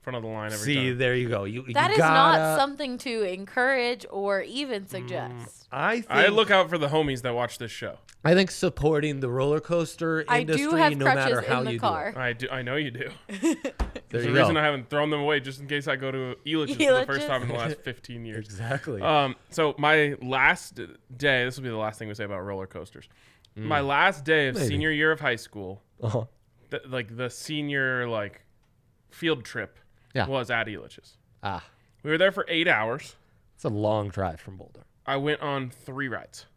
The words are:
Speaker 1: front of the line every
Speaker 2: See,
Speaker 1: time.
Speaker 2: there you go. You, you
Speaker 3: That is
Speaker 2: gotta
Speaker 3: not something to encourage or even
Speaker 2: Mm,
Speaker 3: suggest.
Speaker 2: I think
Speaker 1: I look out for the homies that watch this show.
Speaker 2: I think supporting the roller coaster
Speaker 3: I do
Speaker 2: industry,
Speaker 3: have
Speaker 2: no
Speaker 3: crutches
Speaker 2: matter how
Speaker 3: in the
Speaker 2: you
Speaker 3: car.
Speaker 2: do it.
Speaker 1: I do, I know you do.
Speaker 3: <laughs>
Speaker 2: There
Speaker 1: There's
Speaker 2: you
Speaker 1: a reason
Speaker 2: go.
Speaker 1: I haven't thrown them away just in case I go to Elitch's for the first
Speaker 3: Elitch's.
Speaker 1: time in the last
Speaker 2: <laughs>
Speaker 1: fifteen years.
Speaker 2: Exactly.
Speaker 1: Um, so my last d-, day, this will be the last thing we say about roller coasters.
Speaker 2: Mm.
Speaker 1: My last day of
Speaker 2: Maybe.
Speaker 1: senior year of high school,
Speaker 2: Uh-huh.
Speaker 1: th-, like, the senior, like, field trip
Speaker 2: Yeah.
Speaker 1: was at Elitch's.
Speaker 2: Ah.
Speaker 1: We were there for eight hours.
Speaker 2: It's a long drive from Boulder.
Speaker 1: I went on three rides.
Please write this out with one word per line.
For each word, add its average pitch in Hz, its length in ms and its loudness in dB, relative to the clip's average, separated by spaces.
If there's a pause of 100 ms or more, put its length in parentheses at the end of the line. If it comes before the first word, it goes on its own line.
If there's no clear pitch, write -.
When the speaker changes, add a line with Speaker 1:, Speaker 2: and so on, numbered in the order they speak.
Speaker 1:
front 127 160 -8
of 117 60 -6
the 113 60 -6
line 107 220 -6
every 107 140 -6
Speaker 2:
See, 135 240 2
Speaker 1:
time. 123 80 -2
Speaker 2:
there 127 180 2
you 123 140 0
go. 101 160 -2
You, 113 200 -8
you 123 80 -8
Speaker 3:
That 330 180 2
is 440 60 4
Speaker 2:
gotta 320 400 6
Speaker 3:
not 311 220 2
something 277 400 -2
to 226 240 -4
encourage 240 880 -2
or 196 300 0
even 240 440 -6
Speaker 2:
Mm, - 40 -20
Speaker 3:
suggest. 123 840 -10
Speaker 2:
I 196 300 0
think - 100 -8
Speaker 1:
I 151 160 8
look 208 240 4
out 190 180 6
for 170 80 0
the 143 120 2
homies 143 320 2
that 123 120 -2
watch 120 240 -2
this 117 140 -8
show. - 260 -10 (280)
Speaker 2:
I 165 100 8
think 190 160 4
supporting 151 680 0
the 131 100 -2
roller 139 300 2
coaster 165 680 -2
Speaker 3:
I 240 140 4
do 160 100 0
Speaker 2:
industry, 302 260 2
Speaker 3:
have 302 180 6
Speaker 2:
no 135 80 2
Speaker 3:
crutches 139 200 4 (100)
Speaker 2:
matter 120 120 2
how 127 120 2
Speaker 3:
in 131 60 -2
the 123 80 -2
Speaker 2:
you 117 60 -4
Speaker 3:
car. 170 340 -2
Speaker 2:
do - 40 -10
it. 131 40 -4
Speaker 1:
I 123 120 0
do, 120 180 -6
I 131 100 -4
know 123 140 -4
you 147 160 -2
do. 123 180 -8 (200)
Speaker 3:
<laughs> 220 280 0 (560)
Speaker 2:
There 120 80 0
Speaker 1:
There's 120 100 0
Speaker 2:
you 151 60 2
Speaker 1:
a - 40 8
reason - 120 6
Speaker 2:
go. 156 60 2
Speaker 1:
I 151 40 2
haven't 139 280 0
thrown 147 180 2
them 151 120 0
away 147 180 2
just 131 200 -10
in 143 60 -14
case 143 220 -4
I 139 80 0
go 135 160 -4
to 131 240 -6 (100)
Elitch's 156 300 0
for - 20 -10 (220)
the 254 80 0
first 139 140 -2
Speaker 3:
Elitch's. 294 40 -4
Speaker 1:
time 131 160 -2
in 123 60 -4
the 117 80 -2
last 117 240 -4
Speaker 2:
<laughs> - 40 -20
Speaker 1:
fifteen 117 420 -10
years. 110 200 -10
Speaker 2:
Exactly. 113 560 -6
Speaker 1:
Um, 143 340 2 (140)
so 151 300 0
my 147 420 4
last 131 540 2
d-, 107 100 -10 (320)
day, 131 280 2
this 127 120 -6
will 135 60 -12
be 127 80 -6
the 110 60 -4
last 107 200 -4
thing 110 120 -10
we 104 40 -8
say 107 120 -8
about 98 160 -6
roller 95 260 -6
coasters. - 420 -14 (480)
Speaker 2:
Mm. 107 60 -10
Speaker 1:
My 147 180 0
last 147 420 2
day 151 260 4
of 127 60 -4
Speaker 2:
Maybe. 143 120 0
Speaker 1:
senior 151 240 0
year 156 200 2
of 156 80 0
high 135 180 0
school, 98 440 -12 (180)
Speaker 2:
Uh-huh. 113 260 -2 (440)
Speaker 1:
th-, - 180 -8
like, 120 300 -8
the 123 140 -4
senior, 139 760 -2
like, 107 380 -6 (640)
field 156 360 -2
trip - 340 -10 (340)
Speaker 2:
Yeah. 123 140 0
Speaker 1:
was 127 240 -2
at 113 160 0
Elitch's. 78 500 -14 (240)
Speaker 2:
Ah. 95 220 -6 (400)
Speaker 1:
We 151 80 -4
were 160 80 0
there 190 120 6
for 196 160 -4
eight 165 200 0
hours. 117 480 0 (400)
Speaker 2:
It's - 80 -20
a 135 60 -2
long 104 400 0
drive 90 300 -4
from 95 180 -18
Boulder. - 240 -20 (260)
Speaker 1:
I 139 100 -2
went 147 240 -2
on 135 300 -4
three 135 360 -8
rides. - 380 -10 (120)